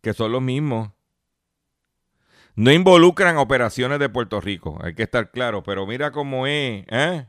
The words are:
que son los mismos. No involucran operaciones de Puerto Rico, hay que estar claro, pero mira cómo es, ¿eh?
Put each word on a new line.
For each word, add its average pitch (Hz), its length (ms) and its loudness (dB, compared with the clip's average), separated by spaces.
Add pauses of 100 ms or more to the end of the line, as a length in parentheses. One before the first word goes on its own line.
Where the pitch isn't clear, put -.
que 110 120 -6
son 110 180 -4
los 127 100 -2
mismos. 127 500 -4 (1600)
No 113 160 4
involucran 175 640 6
operaciones 127 640 0
de 139 100 0
Puerto 107 320 -4
Rico, 85 400 -8
hay 85 120 -8
que 113 100 -6
estar 110 280 -4
claro, 117 320 -6
pero 98 240 -6
mira 135 240 -6
cómo 135 340 -6
es, 135 440 -6
¿eh? 143 400 -4